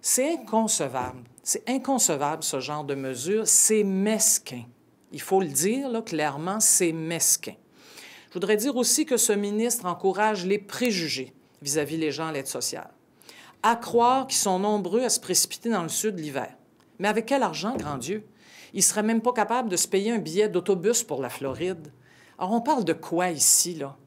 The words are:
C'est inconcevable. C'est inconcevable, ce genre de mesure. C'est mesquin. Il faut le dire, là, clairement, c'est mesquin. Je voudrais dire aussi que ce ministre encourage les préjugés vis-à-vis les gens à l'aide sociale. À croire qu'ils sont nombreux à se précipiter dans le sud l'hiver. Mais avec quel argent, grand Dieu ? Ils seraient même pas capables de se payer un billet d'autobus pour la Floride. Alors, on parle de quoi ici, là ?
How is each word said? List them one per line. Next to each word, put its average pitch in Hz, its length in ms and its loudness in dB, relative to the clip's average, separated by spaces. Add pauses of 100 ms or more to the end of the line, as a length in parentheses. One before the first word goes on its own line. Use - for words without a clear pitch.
C'est 277 320 0
inconcevable. 139 880 -2 (180)
C'est - 280 -4
inconcevable, 160 720 0
ce - 160 -2
genre 147 240 -6
de 139 120 -4
mesure. 135 520 -2
C'est - 360 6
mesquin. 190 800 0 (500)
Il 135 80 -12
faut 190 180 4
le 190 80 0
dire, 202 420 0
là, 226 120 -4
clairement, 160 580 -2
c'est 180 320 4
mesquin. 160 640 -2 (720)
Je - 60 -20
voudrais 202 240 0
dire 233 180 0
aussi 254 300 2
que 254 120 0
ce 214 140 2
ministre 208 540 0
encourage 190 600 0
les 196 140 2
préjugés 175 760 -2 (280)
vis-à-vis 147 360 -2
les 156 140 0
gens 160 160 -6
à 160 60 -6
l'aide 135 140 -6
sociale. - 440 -8 (720)
À 233 140 4
croire 247 500 4
qu'ils - 100 -2
sont 185 220 2
nombreux 208 440 0
à 240 60 0
se - 100 2
précipiter - 500 -2
dans 202 140 0
le 160 60 -6
sud 202 300 -2
l'hiver. 139 340 -6 (460)
Mais 190 80 0
avec 214 180 0
quel 269 160 2
argent, 185 340 -2
grand 147 220 -4
Dieu ? 175 280 -6 (480)
Ils 196 100 0
seraient 214 200 2
même 226 180 2
pas 240 120 0
capables 226 360 0
de 180 80 -2
se - 100 0
payer 202 240 0
un 233 80 0
billet 180 300 0
d'autobus 185 520 0
pour 139 200 -4
la 123 80 -4
Floride. 151 640 -6 (460)
Alors, 185 140 -2
on 233 100 2
parle 269 220 2
de 165 100 2
quoi 175 360 0
ici, 165 440 2
là ? 143 340 -10